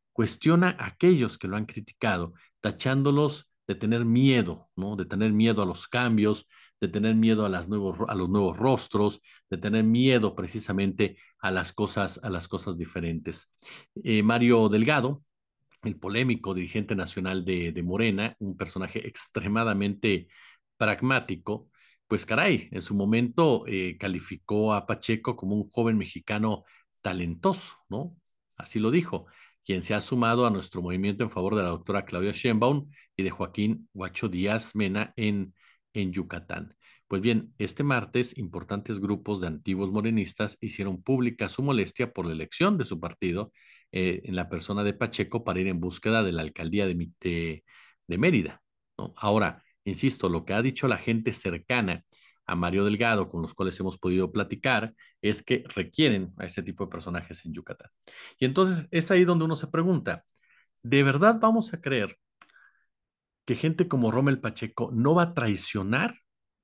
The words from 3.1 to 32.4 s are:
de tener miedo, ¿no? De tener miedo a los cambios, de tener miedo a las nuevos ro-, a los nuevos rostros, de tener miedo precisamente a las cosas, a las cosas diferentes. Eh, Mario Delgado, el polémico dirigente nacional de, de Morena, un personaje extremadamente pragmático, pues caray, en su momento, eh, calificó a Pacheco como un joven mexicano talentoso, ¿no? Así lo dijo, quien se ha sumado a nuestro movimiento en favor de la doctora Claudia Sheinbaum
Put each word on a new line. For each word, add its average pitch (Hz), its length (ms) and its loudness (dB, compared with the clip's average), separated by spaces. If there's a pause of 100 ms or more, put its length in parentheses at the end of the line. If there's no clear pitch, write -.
de 101 80 -2
tener 117 300 0
miedo, 117 720 4
¿no? 98 180 -4
De 95 100 -4
tener 104 280 0
miedo 107 300 4
a 95 40 2
los 87 220 -6
cambios, 110 580 2 (340)
de 104 60 -2
tener 104 300 2
miedo 110 280 4
a 104 40 0
las 90 200 -4
nuevos 98 300 -2
ro-, 110 100 -4
a 107 60 -2
los 92 140 -2
nuevos 95 280 2
rostros, 104 640 2 (300)
de 92 80 -6
tener 107 240 0
miedo 117 540 4
precisamente 98 800 -2 (240)
a 95 100 -2
las 90 220 -2
cosas, 101 500 -2
a 107 80 -6
las 87 160 -6
cosas 92 320 -6
diferentes. 82 720 -8 (540)
Eh, 107 180 2
Mario 117 460 6
Delgado, 123 560 2 (580)
el 104 160 -4
polémico 110 560 0
dirigente 98 420 -4
nacional 92 480 -4
de, 87 260 -2
de 85 120 -6
Morena, 101 580 0
un 95 160 -8
personaje 95 500 -8
extremadamente 101 1200 -2 (480)
pragmático, 107 920 -2 (400)
pues - 180 -2
caray, 143 460 2
en 98 100 -8
su - 120 -6
momento, 117 720 2
eh, 92 320 -4
calificó 101 760 -2
a 98 120 -2
Pacheco 113 500 -2
como 98 180 -4
un 104 160 -2
joven 113 260 2
mexicano 104 680 -2 (380)
talentoso, 90 760 -2 (120)
¿no? 151 280 -8 (400)
Así - 240 -6
lo 110 100 2
dijo, 170 360 0 (380)
quien 92 180 -2
se 104 120 -2
ha 104 60 0
sumado 120 460 2
a 117 40 4
nuestro 92 320 -4
movimiento 98 420 0
en 104 60 -4
favor 95 240 -2
de 104 80 2
la 87 80 0
doctora 92 340 -4
Claudia 95 280 -2
Sheinbaum 127 560 2 (280)